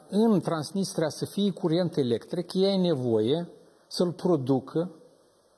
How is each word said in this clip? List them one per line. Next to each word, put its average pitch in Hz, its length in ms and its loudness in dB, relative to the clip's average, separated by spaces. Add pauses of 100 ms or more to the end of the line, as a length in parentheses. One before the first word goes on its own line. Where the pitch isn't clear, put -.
în 208 320 4
Transnistria 160 680 -2
să - 160 -6
fie 202 260 -2
curent 170 460 0
electric, 135 580 -2
ea 190 140 2
e 196 80 2
nevoie 135 720 2 (380)
să-l 180 260 0
producă 151 760 0 (680)